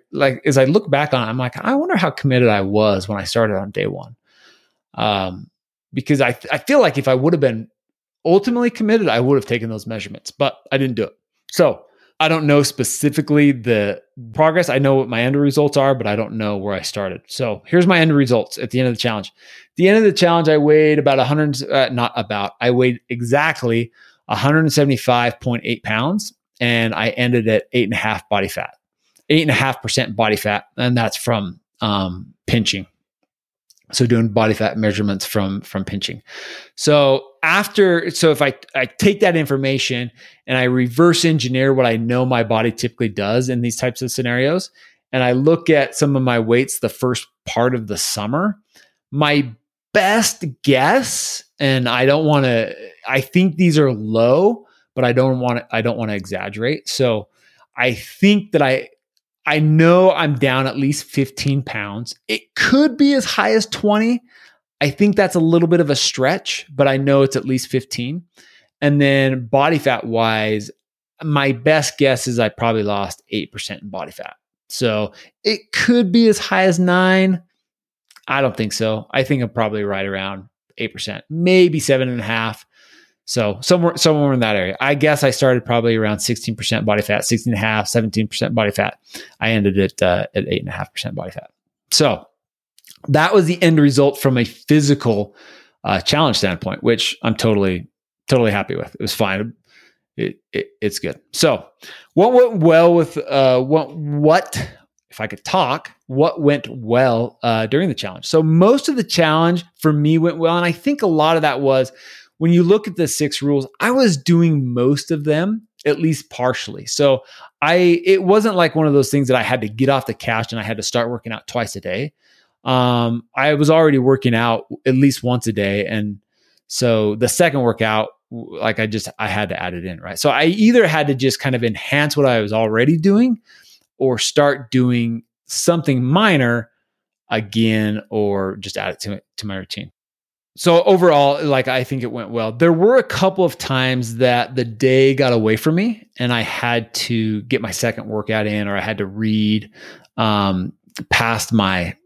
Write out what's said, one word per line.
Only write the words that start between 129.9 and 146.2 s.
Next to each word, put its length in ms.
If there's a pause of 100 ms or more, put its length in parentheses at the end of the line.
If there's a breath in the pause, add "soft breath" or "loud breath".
right? 180
So 120
I 160
either 420
had 200
to 80
just 260
kind 140
of 100
enhance 500
what 100
I 140
was 140
already 440
doing 440 (560 soft breath)
or 200
start 540
doing 520 (220)
something 600
minor 680 (580)
again, 800
or 480
just 200
add 160
it 80
to, 200 (140)
to 100
my 120
routine. 340 (640)
So 260
overall, 580
like, 280
I 160
think 180
it 80
went 200
well. 200
There 220
were 240
a 60
couple 420
of 120
times 600
that 380
the 100
day 500
got 160
away 240
from 200
me 420
and 160